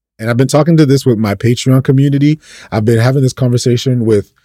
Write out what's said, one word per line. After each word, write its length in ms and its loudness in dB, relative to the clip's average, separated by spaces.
and 100 -6
I've 80 -2
been 120 0
talking 280 2
to 100 4
this 200 0
with 120 2
my 160 -2
Patreon 500 0
community, 560 0
I've 120 -2
been 140 2
having 240 0
this 100 0
conversation 720 -2
with, 280 -2